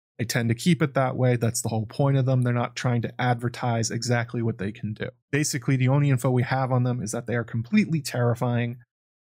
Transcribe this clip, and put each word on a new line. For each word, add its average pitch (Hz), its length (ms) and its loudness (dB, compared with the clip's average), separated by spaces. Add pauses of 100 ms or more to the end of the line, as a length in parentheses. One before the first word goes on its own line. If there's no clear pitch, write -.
(200)
They 120 60 -2
tend 117 240 -2
to 110 60 2
keep 175 260 2
it 139 120 0
that 127 220 0
way. 123 220 2
That's 117 240 -2
the 110 80 -4
whole 110 160 -2
point 139 320 0
of 127 80 2
them. 127 180 2
They're 120 100 0
not 120 220 -2
trying 120 280 0
to - 180 -8
advertise 120 680 0
exactly 120 520 -2
what 113 160 -2
they 98 140 -4
can 107 220 -8
do. - 160 -6 (220)
Basically, 143 440 0
the 127 120 2
only 143 220 4
info 131 200 2
we 127 140 4
have 131 280 0
on 127 120 4
them 123 180 0
is 107 120 -6
that 120 140 -6
they 117 80 -2
are 117 80 -2
completely 151 580 0
terrifying 120 760 0 (520)